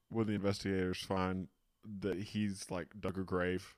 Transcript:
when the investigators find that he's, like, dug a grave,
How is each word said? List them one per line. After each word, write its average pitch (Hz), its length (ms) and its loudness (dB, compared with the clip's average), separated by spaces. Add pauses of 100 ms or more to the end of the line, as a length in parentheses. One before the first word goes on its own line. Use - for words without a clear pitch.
when 110 180 2
the 107 60 2
investigators 95 680 2
find 92 480 0 (520)
that 92 180 0
he's, 104 540 -2
like, 87 160 -4 (120)
dug 95 200 -2
a 95 40 0
grave, 90 540 0